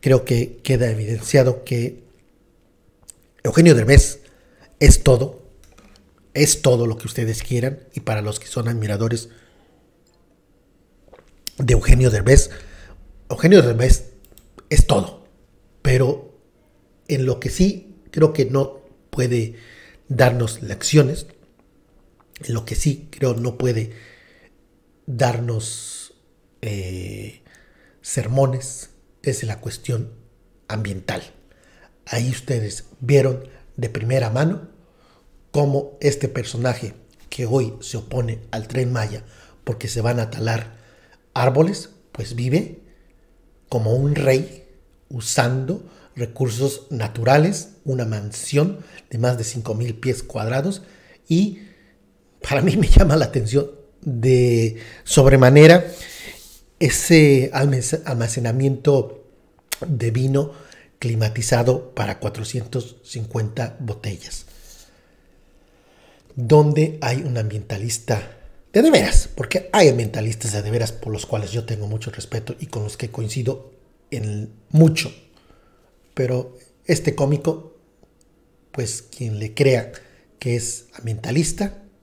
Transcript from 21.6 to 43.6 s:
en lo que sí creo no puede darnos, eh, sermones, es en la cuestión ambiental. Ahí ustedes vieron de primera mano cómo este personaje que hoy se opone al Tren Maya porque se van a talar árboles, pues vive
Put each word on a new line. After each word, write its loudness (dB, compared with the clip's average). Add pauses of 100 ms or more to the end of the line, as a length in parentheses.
en -6
lo -6
que -10
sí -2
creo -2
no -6
puede -2 (1120)
darnos, -6 (480)
eh, -12 (580)
sermones, -4 (320)
es -4
en -6
la -8
cuestión -8 (540)
ambiental. -8 (840)
Ahí -4
ustedes -6 (140)
vieron 2 (320)
de -6
primera -2
mano -2 (840)
cómo -2
este 0
personaje -6 (340)
que -8
hoy -2
se -12
opone -6 (100)
al -8
Tren -4
Maya -6 (400)
porque -8
se -6
van -2
a -6
talar -6 (580)
árboles, 0 (220)
pues -12
vive -2 (880)